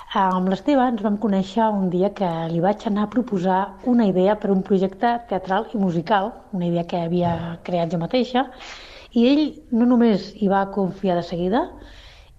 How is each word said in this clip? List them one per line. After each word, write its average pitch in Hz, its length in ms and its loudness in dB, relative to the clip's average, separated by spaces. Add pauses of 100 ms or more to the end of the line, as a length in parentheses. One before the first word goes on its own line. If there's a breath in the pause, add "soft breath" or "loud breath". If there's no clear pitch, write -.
(140 loud breath)
Amb 185 340 2
l'Esteve 254 400 2
ens 220 140 -4
vam 208 160 0
conèixer 208 520 0
un 190 200 0
dia 190 240 0
que 165 340 -2
li 165 120 -2
vaig 202 260 0
anar 208 180 0
a 214 60 -4
proposar 196 640 0 (100)
una 240 220 4
idea 190 340 4
per 202 100 0
un 190 120 2
projecte 196 680 0
teatral 190 460 -2
i - 20 -4
musical, 190 560 0 (200)
una 180 140 -2
idea 170 200 0
que 180 100 -6
havia 170 680 -2
creat 170 300 -2
jo 175 60 0
mateixa, 240 520 0 (640 loud breath)
i 233 140 4
ell 285 360 2 (100)
no 233 120 2
només 233 520 4
hi 202 120 0
va 196 220 0
confiar 185 460 -2
de 170 60 0
seguida, 185 480 -2 (680 loud breath)